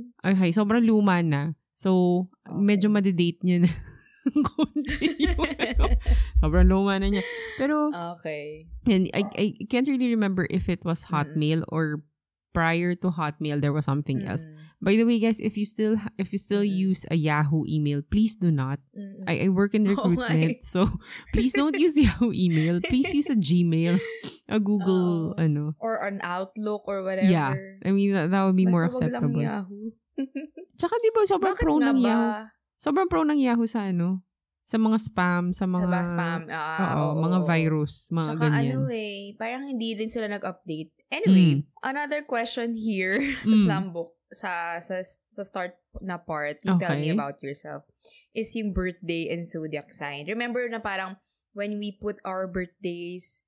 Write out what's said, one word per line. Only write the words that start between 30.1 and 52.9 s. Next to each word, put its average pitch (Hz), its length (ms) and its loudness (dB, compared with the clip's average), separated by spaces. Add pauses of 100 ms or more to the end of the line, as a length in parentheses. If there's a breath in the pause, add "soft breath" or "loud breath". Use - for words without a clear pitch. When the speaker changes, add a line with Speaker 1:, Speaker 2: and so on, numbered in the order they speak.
Speaker 2:
<laughs> 285 560 -12
Speaker 1:
Tsaka 349 180 -2
di 453 160 2
ba, 453 140 2
sobrang 381 300 0
Speaker 2:
Bakit 359 100 -2
Speaker 1:
pro 311 100 2
Speaker 2:
nga 294 120 4
Speaker 1:
ng 277 100 2
Speaker 2:
ba? 254 80 4
Speaker 1:
Yahoo. 226 280 2 (440)
Sobrang 311 300 0
pro 339 160 0
ng 302 160 2
Yahoo 240 280 2
sa 220 200 -2
ano? 185 380 -2 (380)
Sa - 160 -2
mga 220 180 4
spam, 180 560 0
sa - 80 -8
Speaker 2:
Sa 185 80 -2
Speaker 1:
mga 180 160 0
Speaker 2:
ba-, 180 220 0
spam, 170 420 -2
ah, 160 460 -4
Speaker 1:
oo, 151 180 0
Speaker 2:
oo, 156 80 -2
Speaker 1:
mga 175 180 2
Speaker 2:
oo. 175 60 0
Speaker 1:
virus, 160 640 0
mga 165 220 -2
Speaker 2:
Tsaka 156 180 -2
Speaker 1:
ganyan. 139 240 2
Speaker 2:
ano 135 160 -2
eh, 202 460 -10
parang 233 280 -10
hindi 233 300 -6
rin 220 160 -4
sila 226 180 -4
nag-update. 180 680 -10 (160)
Anyway, 185 500 4
Speaker 1:
Mm. 147 60 -8 (160)
Speaker 2:
another 294 400 -6
question 240 500 -4
here 208 460 -2
<laughs> 277 240 -4
sa 220 100 4
Speaker 1:
Mm. 214 80 8
Speaker 2:
slam 190 300 2
book, 170 240 -10 (160)
sa, 170 480 -6
sa, 185 260 -6
sa - 380 -8
start 180 320 -6 (260)
na 185 160 -8
part, 151 460 -6
yung 185 160 2
"Tell 156 160 0
me 147 160 -2
Speaker 1:
Okay. - 20 0
Speaker 2:
about 143 280 -4
yourself," 143 420 -12 (480 loud breath)
is 220 240 -6
yung 220 160 -2
birthday 175 580 -4
and 170 140 -6
zodiac 156 480 -8
sign. 147 340 -8
Remember 240 400 -6
na 233 140 -6
parang 196 400 -6 (320 soft breath)
when 208 260 -6
we 208 160 -6
put 202 300 -8
our 190 240 -6
birthdays 175 1000 -6